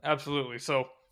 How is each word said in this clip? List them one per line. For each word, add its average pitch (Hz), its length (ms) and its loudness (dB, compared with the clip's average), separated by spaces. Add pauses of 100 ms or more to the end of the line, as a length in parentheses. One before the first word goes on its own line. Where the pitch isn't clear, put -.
Absolutely. 139 540 0
So 135 300 2 (240)